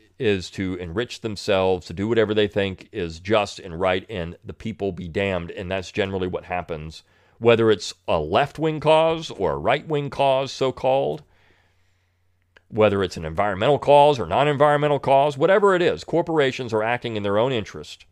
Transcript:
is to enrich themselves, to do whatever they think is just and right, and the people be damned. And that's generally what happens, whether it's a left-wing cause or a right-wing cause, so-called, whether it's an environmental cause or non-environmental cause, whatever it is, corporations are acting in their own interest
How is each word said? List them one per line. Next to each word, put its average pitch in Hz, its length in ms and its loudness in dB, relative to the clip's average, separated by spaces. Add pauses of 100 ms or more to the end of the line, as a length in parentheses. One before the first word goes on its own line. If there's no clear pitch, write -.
(200)
is 101 320 0
to 92 240 -6
enrich 90 460 -8
themselves, 95 680 0
to 90 60 -12
do 95 140 -4
whatever 110 280 2
they 104 120 2
think 98 440 -4
is 85 280 -8
just 101 400 0
and 85 200 -12
right, 92 300 0
and 87 340 -8
the 95 100 -14
people 101 380 -6
be 87 160 -10
damned. 87 440 -2
And 92 200 -8
that's 95 200 -6
generally 95 360 -2
what 90 180 -8
happens, 82 580 -8 (340)
whether 113 320 4
it's - 240 0 (140)
a 92 120 0
left-wing 143 600 -2
cause 160 500 2
or 90 240 -2
a 69 40 -4
right-wing 139 520 -2
cause, 135 420 0
so-called, 139 720 -2 (1500)
whether 101 340 4
it's 90 120 -4
an 82 100 -8
environmental 101 520 0
cause 143 420 6
or 92 60 -6
non-environmental 143 720 2
cause, 139 380 2
whatever 190 380 4
it 175 80 2
is, 104 200 0
corporations 143 720 0
are 107 80 2
acting 117 340 -2
in 104 60 -4
their 101 160 0
own 123 140 2
interest 98 600 -8